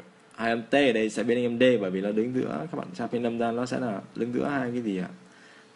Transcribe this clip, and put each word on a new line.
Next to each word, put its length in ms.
Hai 160
âm 120
T 120
ở 180
đây 180
sẽ 120
biến 140
thành 80
âm 140
D 220
bởi 100
vì 100
nó 120
đứng 220
giữa, 380
các 60
bạn 160
tra 120
phiên 160
âm 160
ra 140
nó 140
sẽ 140
là 200
đứng 180
giữa 100
hai 260
cái 120
gì 160
ạ? 100